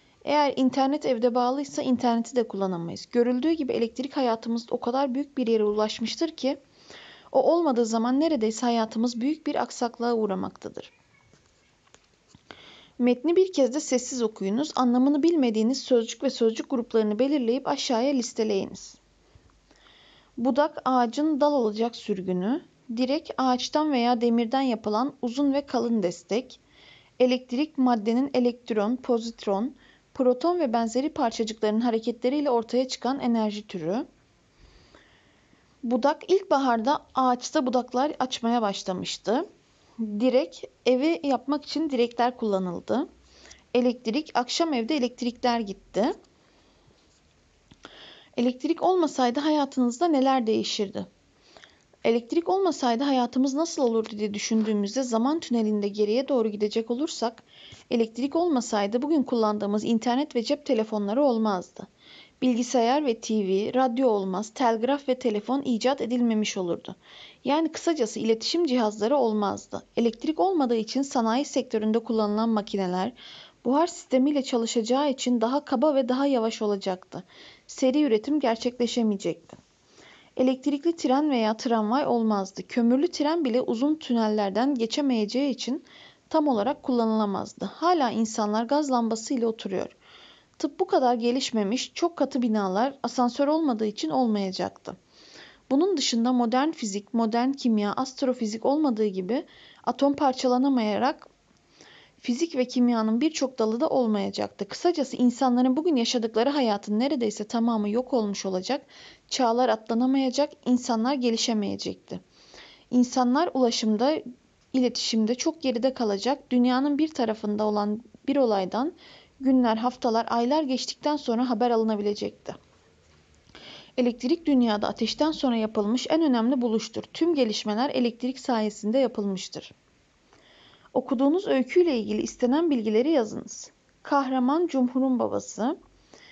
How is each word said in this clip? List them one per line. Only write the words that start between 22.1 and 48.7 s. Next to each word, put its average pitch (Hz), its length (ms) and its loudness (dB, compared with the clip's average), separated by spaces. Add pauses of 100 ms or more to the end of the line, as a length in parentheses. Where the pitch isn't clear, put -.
Direk, 262 420 -2
ağaçtan 262 540 0
veya 240 280 2
demirden 233 400 2
yapılan 226 520 0 (100)
uzun 269 300 0
ve 285 140 -2
kalın 233 360 0
destek. 185 580 -4 (600)
Elektrik, 254 580 0
maddenin 247 560 2
elektron, 240 640 0
pozitron, 226 800 -2 (400)
proton 269 460 2
ve 262 120 0
benzeri 233 360 0
parçacıkların 226 720 -2
hareketleriyle 240 680 0
ortaya 240 380 0
çıkan 262 320 -4
enerji 220 460 -2
türü. 190 400 -4 (1800)
Budak, 262 480 0
ilkbaharda 277 680 2 (140)
ağaçta 254 520 0
budaklar 247 520 0
açmaya 240 440 -2
başlamıştı. 196 840 -4 (720)
Direk, 254 420 0 (240)
evi 277 360 2
yapmak 277 420 -2
için 311 260 -4
direkler 240 460 0
kullanıldı. 190 720 -2 (680)
Elektrik, 247 600 0
akşam 302 380 0
evde 247 240 0
elektrikler 240 640 -2
gitti. 202 520 -2 (2250)
Elektrik 254 460 0